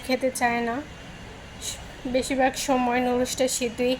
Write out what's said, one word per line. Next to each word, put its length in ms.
খেতে 240
চায় 300
না, 200
বেশিরভাগ 480
সময় 440
নুডলসটা 480
সিদ্ধই 520